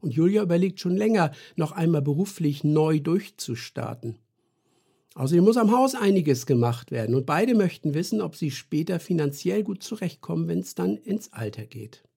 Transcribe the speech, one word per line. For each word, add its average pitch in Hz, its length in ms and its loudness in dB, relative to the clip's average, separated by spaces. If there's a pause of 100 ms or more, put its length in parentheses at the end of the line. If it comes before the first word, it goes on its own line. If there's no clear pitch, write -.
Und 139 140 -4
Julia 190 300 4
überlegt 180 340 0
schon 180 180 -2
länger, 208 360 2 (240)
noch 156 160 -2
einmal 165 300 0
beruflich 147 600 -2
neu 151 380 2
durchzustarten. 120 1160 -6 (1000)
Außerdem 151 260 4
muss 220 140 6
am 220 160 4
Haus 262 240 4
einiges 185 500 2
gemacht 120 460 0
werden 117 240 0
und 120 100 -2
beide 226 300 2
möchten 170 380 0
wissen, 185 260 -2
ob 170 160 -8
sie 147 160 -4
später 165 480 -4
finanziell 175 640 0
gut 202 180 -6
zurechtkommen, 170 640 -6
wenn's 175 300 -4
dann 180 220 -2
ins 214 340 -6
Alter 107 340 -8
geht. 110 380 -18 (120)